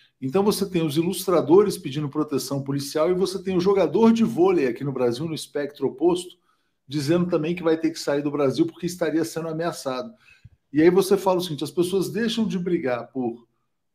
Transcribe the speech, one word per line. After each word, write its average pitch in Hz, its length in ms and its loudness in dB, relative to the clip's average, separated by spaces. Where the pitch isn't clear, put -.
Então, 135 240 0
você 202 240 0
tem 170 160 -2
os 151 140 -2
ilustradores 180 800 2
pedindo 147 320 -6
proteção 139 540 -4
policial 139 480 -2
e - 20 2
você 185 300 -2
tem 190 120 -2
o 170 60 2
jogador 196 500 4
de 226 120 4
vôlei 165 420 2
aqui 120 180 -4
no 139 80 -4
Brasil, 123 360 -2
no 156 80 -6
espectro 139 520 -6
oposto, - 480 0
dizendo 151 400 0
também 165 260 0
que 175 80 -10
vai 160 160 2
ter 160 140 0
que - 80 -12
sair 143 240 -2
do 147 80 -2
Brasil 143 340 2
porque - 220 -8
estaria 160 360 -2
sendo 160 260 -8
ameaçado. 139 640 -6
E 147 100 2
aí 170 80 8
você 190 260 4
fala 185 220 2
o 170 40 -2
seguinte: 156 220 -6
as 143 80 -8
pessoas 175 380 0
deixam 220 360 -2
de 180 140 -4
brigar 131 480 -2
por 117 400 -6